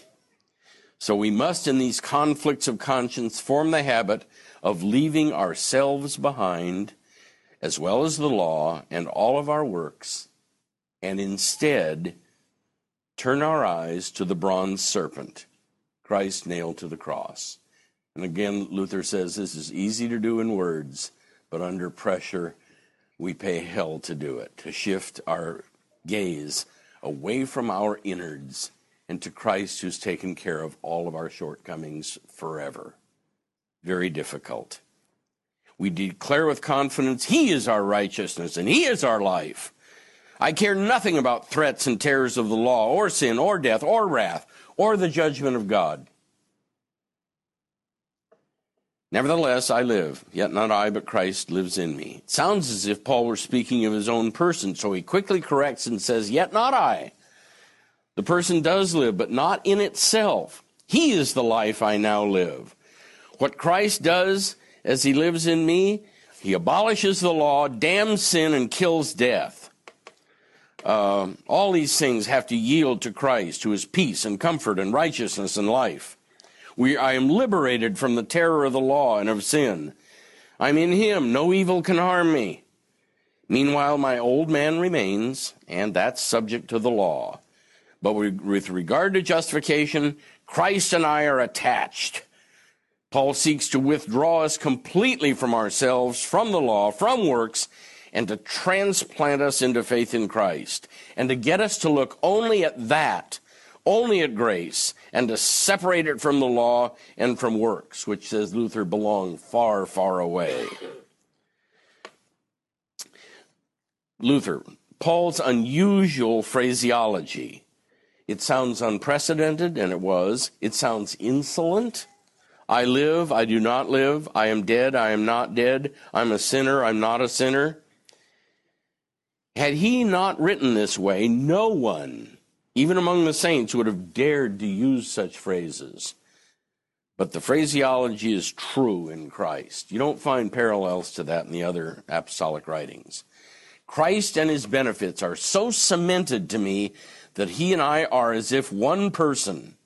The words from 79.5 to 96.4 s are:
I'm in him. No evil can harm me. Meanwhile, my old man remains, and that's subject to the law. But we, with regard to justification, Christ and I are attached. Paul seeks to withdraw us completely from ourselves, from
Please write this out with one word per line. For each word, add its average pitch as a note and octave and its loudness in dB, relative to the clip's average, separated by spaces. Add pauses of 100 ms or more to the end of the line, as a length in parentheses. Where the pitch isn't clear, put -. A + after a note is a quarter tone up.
I'm C#3+ 4
in E3+ 2
him. F#3+ 2
No D#3 2
evil F#3 2
can F3 2
harm F3 2
me. A2 -4 (840)
Meanwhile, C#3+ 2
my C3+ 2
old C3 2
man D#3 2
remains, B2+ 0 (140)
and G2 -4
that's G#2 0
subject A2+ -2
to A2+ 0
the A2+ 0
law. D#2+ -2 (600)
But G#2 2
we, G#2 0
with G2 -2
regard A#2 0
to F#3+ 2
justification, D3 0 (300)
Christ F#3+ 0
and E3+ 4
I D3+ 2
are C#3 2
attached. - -2 (880)
Paul C#3 2
seeks D3 0
to C3+ 0
withdraw D3 2
us D#3 0
completely D3+ 2
from A#2+ 0
ourselves, B2 0
from G#3+ 0